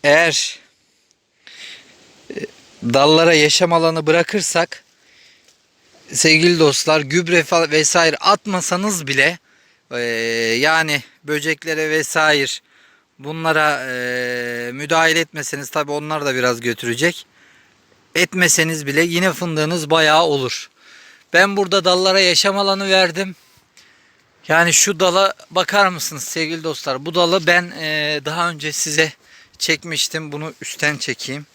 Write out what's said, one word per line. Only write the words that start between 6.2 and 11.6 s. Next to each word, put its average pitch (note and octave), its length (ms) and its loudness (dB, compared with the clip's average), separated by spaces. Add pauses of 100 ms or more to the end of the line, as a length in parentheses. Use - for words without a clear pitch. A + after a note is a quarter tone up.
dostlar, D#3 420 2
gübre E3 400 0
fa-, E3 300 0
vesaire D#3 460 2
atmasanız F#3 920 -2
bile, C#3 320 0 (520)
e, B2 80 -8 (600)
yani D#3 420 0 (220)
böceklere D#3 680 -4